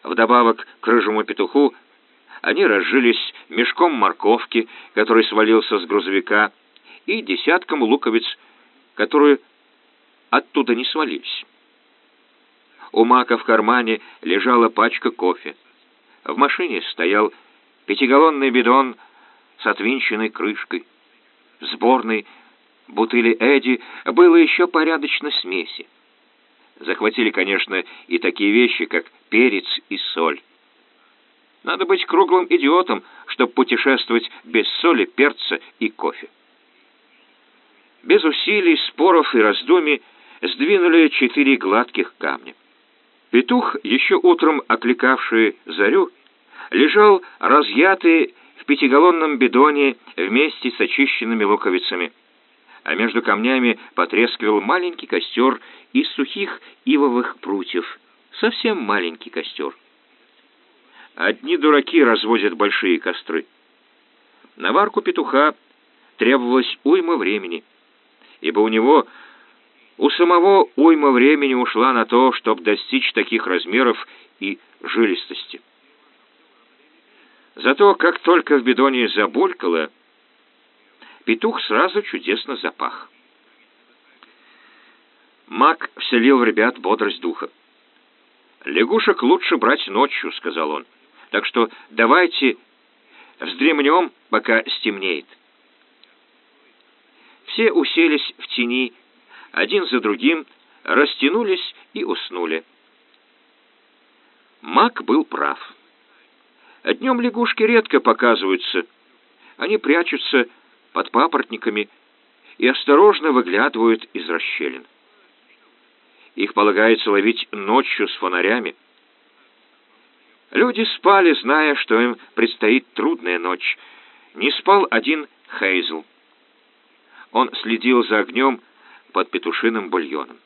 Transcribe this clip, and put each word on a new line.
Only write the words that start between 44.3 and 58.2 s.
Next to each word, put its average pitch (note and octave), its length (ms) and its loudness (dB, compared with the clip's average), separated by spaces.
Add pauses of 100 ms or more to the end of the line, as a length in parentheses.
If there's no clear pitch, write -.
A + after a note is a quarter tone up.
окликавший A#2 960 0
зарю, G#2 460 0 (580)
лежал F#3+ 540 4 (160)
разъятый D3+ 960 2 (220)
в - 80 -20
пятигаллонном D3+ 720 2
бидоне C3+ 580 2 (200)
вместе B2 560 -2
с - 80 -14
очищенными A2+ 640 -2
луковицами, F#2 680 -2 (720)
а D2+ 100 -4
между A2 300 -2
камнями A#2+ 560 0 (160)
потрескивал G#2 640 0
маленький E3+ 460 -6
костёр A#2 520 -2 (340)
из C3+ 180 0
сухих F#3 500 -8 (240)
ивовых B2+ 540 0
прутьев, F#2 600 -8 (400)